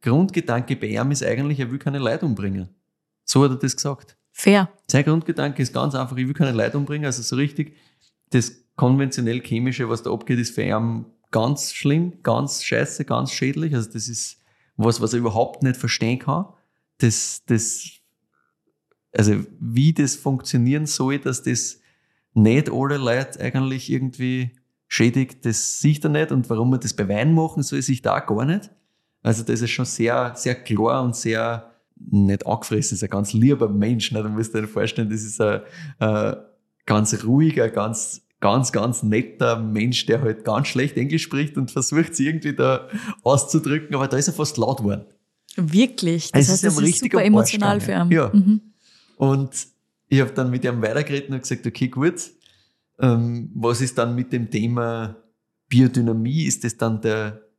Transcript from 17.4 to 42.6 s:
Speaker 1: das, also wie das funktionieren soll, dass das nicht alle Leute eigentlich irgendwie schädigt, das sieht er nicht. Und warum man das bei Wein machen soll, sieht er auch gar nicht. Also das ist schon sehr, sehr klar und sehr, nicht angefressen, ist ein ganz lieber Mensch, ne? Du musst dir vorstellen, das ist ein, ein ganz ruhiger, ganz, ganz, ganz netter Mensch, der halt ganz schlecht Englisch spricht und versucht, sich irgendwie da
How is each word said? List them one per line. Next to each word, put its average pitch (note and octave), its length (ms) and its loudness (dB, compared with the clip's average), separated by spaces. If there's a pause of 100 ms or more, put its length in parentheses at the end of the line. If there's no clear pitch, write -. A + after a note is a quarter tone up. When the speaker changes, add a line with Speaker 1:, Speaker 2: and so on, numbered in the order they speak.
Speaker 1:
das, - 360 0 (1300)
also G#2 200 4 (240)
wie B2 340 2
das C#3+ 220 0
funktionieren C3+ 680 0
soll, C#3 340 -2
dass C3 240 -6
das - 360 -4 (540)
nicht A2+ 380 4
alle C#3 260 -2
Leute B2+ 420 -2
eigentlich C3 520 -4
irgendwie B2+ 600 -4 (360)
schädigt, B2 580 0
das - 340 -4
sieht D3 240 2
er D#3 60 0
nicht. D3+ 220 0
Und C3 180 0
warum A#2 200 0
man C3 100 2
das - 140 -6
bei G2+ 140 -2
Wein A2 260 2
machen D#3+ 300 2
soll, C#3 180 -4
sieht B2+ 240 -2
er G2 180 0
auch - 20 -14
gar A2+ 200 0
nicht. F3+ 240 -2 (520)
Also A2+ 220 0
das A#2 180 -2
ist A#2+ 100 -2
schon B2+ 140 -2
sehr, A#2+ 500 -2
sehr A#2+ 200 -2
klar A#2+ 480 0
und A#2+ 120 -2
sehr, A2+ 500 -4 (440)
nicht G2+ 380 2
angefressen, G#2+ 480 -2
ist F#2 80 -6
ein G2 60 -4
ganz G2+ 240 -4
lieber B2 340 4
Mensch, G#2 460 0
ne? G#2+ 100 -2
Du G#2+ 60 -4
musst A2 260 -4
dir G#2+ 140 -4
vorstellen, G#2+ 400 -2
das A2 120 -4
ist G#2+ 200 -4
ein, G#2 180 2 (400)
ein G#2+ 380 0 (480)
ganz G#2+ 400 0
ruhiger, C3+ 420 4
ganz, A2 540 -6 (180)
ganz, A#2+ 320 2
ganz A2 320 -2
netter A2+ 560 0
Mensch, A2 460 -2
der A#2 160 2
halt A2 240 -4
ganz A2+ 240 0
schlecht B2+ 260 0
Englisch C#3+ 280 0
spricht C#3+ 340 -4
und C3 140 -2
versucht, D3+ 440 0
sich C#3 120 0
irgendwie D3+ 280 -2
da C3 320 2 (360)